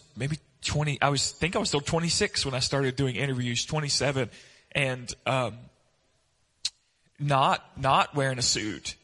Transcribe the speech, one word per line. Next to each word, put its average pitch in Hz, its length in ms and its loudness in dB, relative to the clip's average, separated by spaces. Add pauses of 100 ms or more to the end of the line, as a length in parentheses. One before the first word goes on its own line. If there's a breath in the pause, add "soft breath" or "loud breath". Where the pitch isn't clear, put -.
(160)
maybe 143 240 -4 (220)
twenty, 147 400 -2
I 139 80 6
was, 139 220 0
think 175 240 -2
I 233 40 0
was - 100 -2
still 147 120 0
twenty-six 165 640 0
when 135 80 -4
I 127 60 0
started 131 380 0
doing 131 180 0
interviews, 123 500 -2
twenty-seven, 135 640 0 (440 loud breath)
and, 127 400 -2 (120)
um, 120 320 0 (1600)
not, 147 460 2 (140)
not 135 380 2
wearing 135 220 0
a 120 40 -4
suit - 640 -2